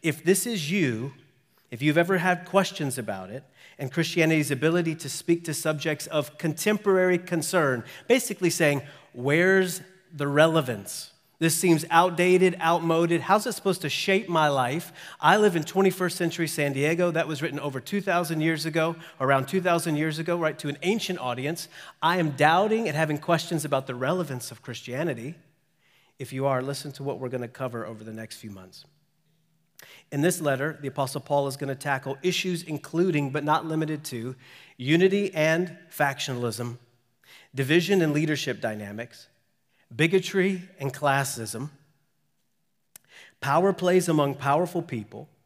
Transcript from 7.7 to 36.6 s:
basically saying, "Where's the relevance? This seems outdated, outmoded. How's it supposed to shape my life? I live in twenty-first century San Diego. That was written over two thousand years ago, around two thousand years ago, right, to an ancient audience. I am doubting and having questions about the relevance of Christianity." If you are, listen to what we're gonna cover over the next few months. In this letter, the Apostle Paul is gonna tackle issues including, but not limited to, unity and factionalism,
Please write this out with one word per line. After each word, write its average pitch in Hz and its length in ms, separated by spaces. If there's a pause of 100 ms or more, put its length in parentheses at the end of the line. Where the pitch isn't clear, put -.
basically 214 440
saying, 147 320 (300)
"Where's 170 680 (320)
the 147 160
relevance? 143 840 (280)
This 160 180
seems 165 340
outdated, 180 720
outmoded. 165 640
How's 208 240
it 233 80
supposed 180 280
to 156 60
shape 202 400
my 160 200
life? 139 440 (280)
I 170 180
live 208 180
in 156 80
twenty-first 185 520
century 165 300
San 143 280
Diego. 165 360
That 160 160
was 147 160
written 147 160
over 143 220
two 202 200
thousand 170 420
years 160 240
ago, 160 280 (260)
around 135 280
two 190 120
thousand 170 360
years 156 240
ago, 170 160
right, 156 240
to - 80
an 147 140
ancient 190 360
audience. 127 480 (340)
I 170 180
am 156 140
doubting 185 540
and 151 100
having 151 220
questions 156 460
about 139 240
the 131 80
relevance 139 560
of 113 100
Christianity." 127 720 (840)
If 131 140
you 135 140
are, 131 160
listen 139 300
to 143 100
what 135 160
we're 127 120
gonna 120 180
cover 120 380
over 110 180
the 110 80
next 110 240
few 110 140
months. 92 340 (1300)
In 139 80
this 180 220
letter, 143 380
the 143 80
Apostle 131 340
Paul 143 260
is 131 80
gonna 139 180
tackle 135 480
issues 175 400
including, 156 680
but 143 120
not 151 240
limited 156 380
to, 123 320 (400)
unity 185 580
and 160 420 (140)
factionalism, 120 840 (760)